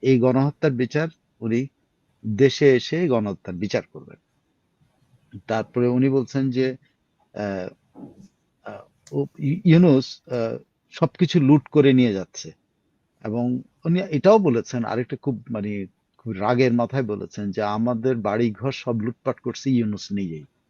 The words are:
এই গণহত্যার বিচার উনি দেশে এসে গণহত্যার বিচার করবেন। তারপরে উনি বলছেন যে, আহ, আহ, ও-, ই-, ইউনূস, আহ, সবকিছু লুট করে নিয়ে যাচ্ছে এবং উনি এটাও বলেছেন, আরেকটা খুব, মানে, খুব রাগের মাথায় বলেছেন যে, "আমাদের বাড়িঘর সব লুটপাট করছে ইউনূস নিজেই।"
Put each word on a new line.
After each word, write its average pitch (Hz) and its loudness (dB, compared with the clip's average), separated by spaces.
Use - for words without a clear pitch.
এই 131 2
গণহত্যার 135 0
বিচার 127 -4
উনি 117 -2
দেশে 127 4
এসে 160 -2
গণহত্যার 107 -2
বিচার 98 -4
করবেন। - -20
তারপরে 110 -2
উনি 127 2
বলছেন 135 -2
যে, 131 -2
আহ, 98 -8
আহ, 104 -16
ও-, 143 -4
ই-, 151 -4
ইউনূস, 160 4
আহ, 117 -6
সবকিছু - 0
লুট 143 4
করে 139 6
নিয়ে 123 4
যাচ্ছে 87 -10
এবং 120 -4
উনি 170 2
এটাও 185 4
বলেছেন, 123 0
আরেকটা 117 -6
খুব, 117 -6
মানে, 104 -6
খুব 113 -10
রাগের 120 2
মাথায় 120 -2
বলেছেন 104 -6
যে, 107 -4
"আমাদের 113 -2
বাড়িঘর 110 -2
সব 117 -4
লুটপাট 120 -6
করছে 127 -6
ইউনূস 107 -2
নিজেই।" 85 -6